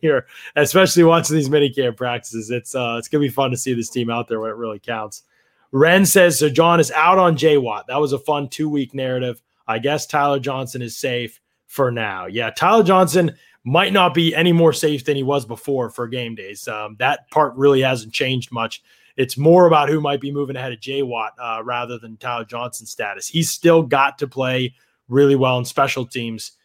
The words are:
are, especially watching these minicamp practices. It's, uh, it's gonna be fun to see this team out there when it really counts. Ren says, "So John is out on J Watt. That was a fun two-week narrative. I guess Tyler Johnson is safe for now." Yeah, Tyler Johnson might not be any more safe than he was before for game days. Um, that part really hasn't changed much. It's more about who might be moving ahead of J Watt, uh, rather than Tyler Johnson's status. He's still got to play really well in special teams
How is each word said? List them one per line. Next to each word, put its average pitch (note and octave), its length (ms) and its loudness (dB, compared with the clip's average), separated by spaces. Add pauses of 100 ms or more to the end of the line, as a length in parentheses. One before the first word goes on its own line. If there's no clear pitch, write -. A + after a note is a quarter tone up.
are, C3+ 180 0 (280)
especially E3+ 480 4
watching E3 320 4
these C#3+ 140 0
minicamp C3+ 480 0
practices. A#2 540 -8
It's, A#2+ 240 -8
uh, A#2+ 240 -4
it's A#2 80 -14
gonna D3 160 0
be C#3 60 0
fun C3+ 220 0
to A#2+ 60 -4
see C3 160 -4
this A#2 160 -6
team A#2+ 220 -4
out A#2 160 -4
there A2+ 120 -4
when A2 120 -6
it G#2+ 60 -10
really A2 200 -10
counts. G#2+ 460 -10 (480)
Ren E3+ 340 4
says, F3 320 4
"So D3+ 120 2
John E3 300 4
is D3+ 120 2
out E3+ 280 4
on E3+ 180 4
J D3+ 200 4
Watt. A2 300 -4
That C3 140 -2
was C#3 120 0
a C3+ 60 -4
fun C#3+ 300 -4
two-week D3 440 -6
narrative. B2+ 480 -6 (260)
I A2+ 120 -4
guess C#3+ 260 -2
Tyler C#3+ 340 0
Johnson C3 420 -8
is A#2 160 -10
safe B2 420 -6 (280)
for B2+ 240 0
now." G2+ 360 -6
Yeah, A2 240 -4
Tyler G#3 320 4
Johnson F3+ 520 2 (280)
might F3 300 0
not F3+ 200 4
be E3 220 0
any E3+ 180 2
more E3 200 4
safe D3+ 300 -2
than D3 140 -2
he C#3 60 -4
was C3 220 -2
before A#2 440 -6
for A#2+ 180 -10
game A#2 280 -8
days. G#2 320 -16
Um, G#2+ 320 -10
that C3 320 -2
part C#3 240 0
really C3+ 260 4
hasn't B2 320 -4
changed C3 380 -4
much. A#2 300 -6 (360)
It's C3 200 -2
more E3+ 280 6
about D3+ 240 4
who D#3 120 0
might C#3+ 200 -4
be C#3 100 -8
moving C#3 240 -6
ahead B2+ 160 -8
of A#2 100 -14
J C3+ 200 -6
Watt, A#2 380 -6
uh, A2+ 240 -8
rather B2 340 -8
than A2 200 -20
Tyler A#2+ 280 -8
Johnson's A#2+ 460 -12
status. G2+ 360 -10
He's E3 220 -2
still E3 320 4
got C#3 380 0
to C#3+ 80 -6
play B2+ 480 -4 (320)
really C#3 280 4
well B2+ 220 2
in A#2+ 80 -4
special C3+ 400 -2
teams A#2 460 -12 (140)